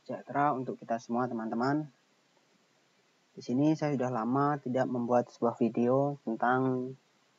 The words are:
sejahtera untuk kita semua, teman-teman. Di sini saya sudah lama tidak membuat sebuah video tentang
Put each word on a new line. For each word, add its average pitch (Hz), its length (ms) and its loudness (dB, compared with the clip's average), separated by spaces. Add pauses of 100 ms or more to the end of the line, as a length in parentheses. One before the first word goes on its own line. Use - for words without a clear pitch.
sejahtera 143 480 -2
untuk 127 240 -6
kita 117 240 -6
semua, 120 240 -2
teman-teman. 120 640 -2 (1400)
Di - 80 -14
sini 143 320 2
saya 147 240 0
sudah 123 160 -2
lama 139 480 0
tidak 127 240 0
membuat 120 480 0
sebuah 117 240 0
video 123 720 2
tentang 127 640 0 (460)